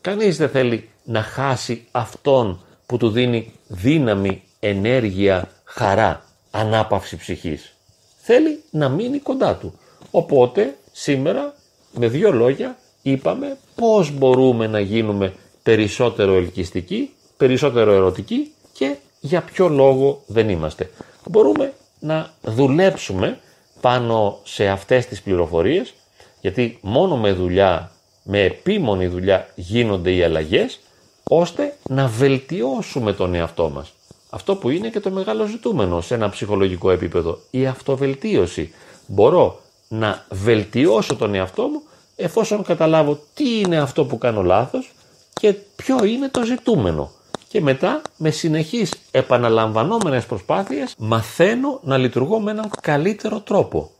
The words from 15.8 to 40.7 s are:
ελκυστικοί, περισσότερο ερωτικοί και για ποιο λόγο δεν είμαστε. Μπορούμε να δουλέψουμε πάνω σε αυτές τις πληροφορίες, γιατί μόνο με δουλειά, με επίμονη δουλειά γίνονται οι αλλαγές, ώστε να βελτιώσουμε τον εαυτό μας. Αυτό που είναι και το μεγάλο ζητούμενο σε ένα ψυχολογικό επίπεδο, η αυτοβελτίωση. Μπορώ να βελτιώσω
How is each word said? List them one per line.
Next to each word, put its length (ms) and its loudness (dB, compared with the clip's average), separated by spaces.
ελκυστικοί, 800 -4
περισσότερο 560 2
ερωτικοί 600 0
και 240 -4
για 220 -2
ποιο 260 0
λόγο 580 4
δεν 220 0
είμαστε. 420 -4
Μπορούμε 420 2
να 320 -6
δουλέψουμε 960 0
πάνω 640 0
σε 240 -2
αυτές 380 0
τις 160 -14
πληροφορίες, 720 0
γιατί 400 -4
μόνο 360 0
με 160 2
δουλειά, 600 0
με 200 0
επίμονη 640 0
δουλειά 480 0
γίνονται 580 -2
οι 100 2
αλλαγές, 580 0
ώστε 540 -2
να 180 0
βελτιώσουμε 1080 -2
τον 220 -2
εαυτό 340 -2
μας. 240 -10
Αυτό 260 -4
που 140 -4
είναι 180 -4
και 120 -6
το 100 -6
μεγάλο 360 -4
ζητούμενο 540 -2
σε 140 -6
ένα 140 -2
ψυχολογικό 600 -2
επίπεδο, 480 -2
η 160 -2
αυτοβελτίωση. 1040 -2
Μπορώ 540 4
να 420 -4
βελτιώσω 840 0